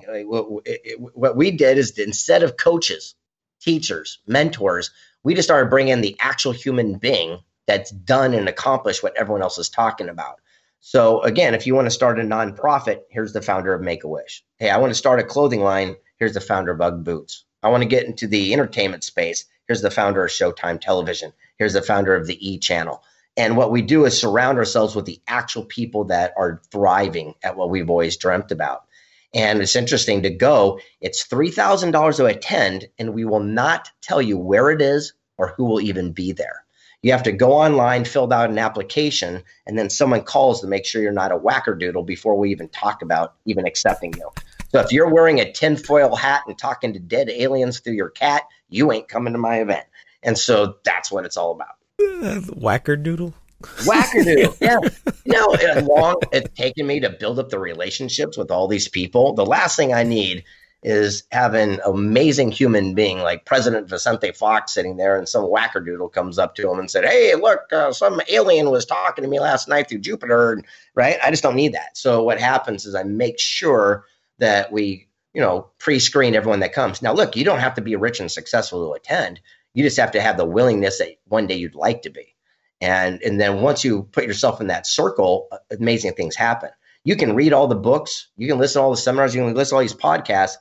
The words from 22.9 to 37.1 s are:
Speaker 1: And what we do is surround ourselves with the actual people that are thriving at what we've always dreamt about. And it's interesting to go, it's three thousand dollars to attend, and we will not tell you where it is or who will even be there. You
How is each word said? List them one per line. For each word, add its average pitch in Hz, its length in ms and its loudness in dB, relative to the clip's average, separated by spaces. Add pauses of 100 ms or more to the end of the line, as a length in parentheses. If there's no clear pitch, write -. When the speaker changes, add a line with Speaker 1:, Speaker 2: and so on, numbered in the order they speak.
Speaker 1:
And 117 200 2
what 117 140 4
we 120 100 2
do 151 240 6
is 120 140 2
surround 123 400 2
ourselves 110 360 0
with 101 100 -4
the 82 220 -14
actual 120 360 -6
people 113 420 -6
that 90 320 -2
are 87 240 -4 (100)
thriving 92 640 0 (100)
at 92 120 -6
what 92 160 -2
we've 87 180 -2
always 85 280 0
dreamt 92 340 -2
about. 73 320 -6 (500)
And 107 280 2
it's 95 140 0
interesting 120 480 0
to 98 60 0
go, 98 500 4 (220)
it's - 220 -6
three 151 260 -2
thousand 196 420 0
dollars 156 260 2
to 131 80 4
attend, 101 640 0 (100)
and 113 160 -6
we 113 100 -4
will 107 140 0
not 117 500 -2 (120)
tell 165 200 0
you 104 160 0
where 101 320 4
it 151 140 2
is 143 300 0 (260)
or - 80 0
who - 180 -4
will 110 160 2
even 92 300 -4
be 92 220 -6
there. - 300 -10 (380)
You 123 100 2